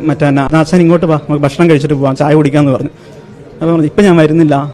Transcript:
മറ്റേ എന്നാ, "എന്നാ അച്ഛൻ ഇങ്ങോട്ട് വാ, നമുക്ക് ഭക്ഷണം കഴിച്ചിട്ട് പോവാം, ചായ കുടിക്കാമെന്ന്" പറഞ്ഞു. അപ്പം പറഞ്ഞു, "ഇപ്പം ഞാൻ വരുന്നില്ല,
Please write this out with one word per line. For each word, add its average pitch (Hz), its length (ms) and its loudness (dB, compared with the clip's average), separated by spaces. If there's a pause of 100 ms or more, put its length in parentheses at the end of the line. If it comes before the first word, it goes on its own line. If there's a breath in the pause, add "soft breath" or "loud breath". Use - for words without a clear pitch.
മറ്റേ 151 260 -2
എന്നാ, 139 180 0
"എന്നാ 156 160 0
അച്ഛൻ 160 200 0
ഇങ്ങോട്ട് 170 260 2
വാ, 160 100 0
നമുക്ക് 147 260 -4
ഭക്ഷണം 165 280 0
കഴിച്ചിട്ട് 147 240 0
പോവാം, 135 220 -2
ചായ 147 180 0
കുടിക്കാമെന്ന്" 147 380 2
പറഞ്ഞു. 143 180 -4 (600 loud breath)
അപ്പം 165 200 -4
പറഞ്ഞു, 160 140 0
"ഇപ്പം 202 180 -2
ഞാൻ 180 120 4
വരുന്നില്ല, 151 580 0